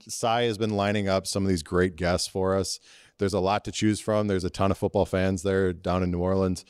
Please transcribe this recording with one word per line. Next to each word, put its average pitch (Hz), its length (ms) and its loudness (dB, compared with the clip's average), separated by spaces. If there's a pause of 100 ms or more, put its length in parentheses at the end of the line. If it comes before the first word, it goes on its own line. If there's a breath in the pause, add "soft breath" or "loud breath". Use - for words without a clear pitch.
Cy 120 360 0
has 110 120 -2
been 107 180 -2
lining 101 320 0
up 95 200 0
some 101 160 -2
of 98 60 0
these 90 120 2
great 90 360 0
guests 87 300 0
for 95 280 0
us. 95 240 -2 (400 loud breath)
There's 98 140 0
a 101 60 0
lot 95 260 0
to 104 60 -8
choose 107 280 0
from. 107 260 0
There's 95 180 0
a 92 60 -4
ton 98 220 0
of - 80 -2
football 98 260 2
fans 95 380 0
there 95 280 2
down 90 300 -2
in 90 80 0
New 87 100 -2
Orleans. 92 500 0